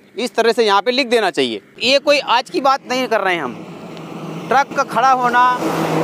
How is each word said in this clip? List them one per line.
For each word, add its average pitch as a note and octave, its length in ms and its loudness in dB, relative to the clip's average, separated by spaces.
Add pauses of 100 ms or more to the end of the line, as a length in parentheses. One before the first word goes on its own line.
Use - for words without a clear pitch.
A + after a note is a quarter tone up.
(140)
इस A#3+ 200 -6
तरह A3+ 180 2
से A3+ 140 2
यहाँ G3 160 4
पे A#3+ 80 -2
लिख B3 180 0
देना A3 220 2
चाहिए। A#2+ 300 -2 (200)
ये C4 180 2
कोई D4 200 2
आज A#3+ 320 -2
की E4 100 -2
बात C4+ 280 0
नहीं B3+ 200 -2
कर G#3+ 120 0
रहे F#3+ 140 0
हैं E3 80 -4
हम। - 1080 -12
ट्रक C4+ 280 0
का C#4+ 80 0
खड़ा B3 280 2
होना B3 300 2 (600)